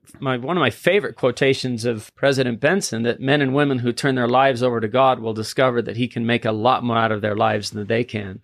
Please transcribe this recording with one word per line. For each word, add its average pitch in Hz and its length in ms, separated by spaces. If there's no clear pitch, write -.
my, 131 180
one 143 180
of 175 40
my 127 100
favorite - 460
quotations 127 680
of 113 300
President 127 460
Benson, 151 420
that 117 180
men 143 220
and 131 120
women 139 240
who 120 140
turn 135 220
their 123 140
lives 127 340
over 120 180
to 110 80
God 127 320
will 110 140
discover 120 480
that 104 160
he 120 100
can 117 160
make 117 220
a 110 60
lot 110 300
more 117 140
out 113 160
of 104 80
their 104 160
lives 107 340
than 104 160
they 113 180
can. 101 400